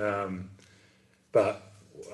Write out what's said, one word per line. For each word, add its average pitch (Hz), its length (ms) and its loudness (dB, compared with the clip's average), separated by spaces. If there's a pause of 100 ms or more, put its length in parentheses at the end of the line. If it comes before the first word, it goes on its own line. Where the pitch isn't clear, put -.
Um, 95 480 -2 (800)
but - 320 4 (520)